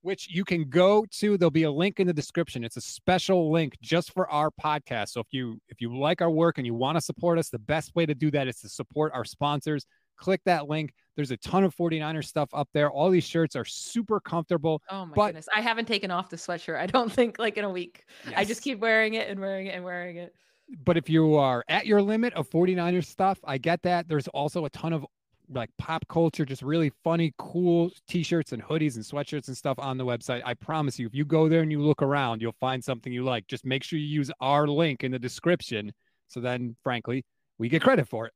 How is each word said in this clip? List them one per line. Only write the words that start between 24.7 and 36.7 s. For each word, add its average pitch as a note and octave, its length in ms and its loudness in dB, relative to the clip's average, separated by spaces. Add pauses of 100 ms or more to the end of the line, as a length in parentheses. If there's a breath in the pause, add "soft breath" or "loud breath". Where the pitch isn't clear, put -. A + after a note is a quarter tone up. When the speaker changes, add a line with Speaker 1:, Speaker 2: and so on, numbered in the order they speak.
Speaker 1:
ton E3 200 -6
of D#3 140 -2 (460)
like, A#2+ 260 -6
pop - 300 -6
culture, E3 380 2
just C3 160 -10
really D3+ 300 0 (120)
funny, E3 340 2
cool E3+ 540 2 (160)
t-shirts E3+ 440 -2
and A2+ 120 -8
hoodies D3+ 320 0
and A2 80 -8
sweatshirts C#3+ 440 -8
and C3 100 -10
stuff C3+ 220 -4
on C3+ 180 -6
the B2+ 80 -4
website. B2 400 -2
I B2 80 -4
promise D3 460 -4
you, A#2 80 -4
if A2 80 -10
you D3 100 0
go D#3+ 240 4
there E3 120 6
and D#3 100 0
you D3 100 -2
look D3 200 4
around, C3+ 400 0
you'll A2+ 180 -4
find C3 240 -2
something B2 280 -6
you B2 120 -4
like. B2 240 -2
Just - 180 -10
make C3 180 -2
sure D#3+ 160 -4
you D3+ 80 -4
use D3 320 -2
our C#3+ 280 4
link D3 360 0
in B2+ 80 -2
the B2+ 80 -4
description. A#2 720 -2 (360)
So - 120 -14
then, B2 440 -4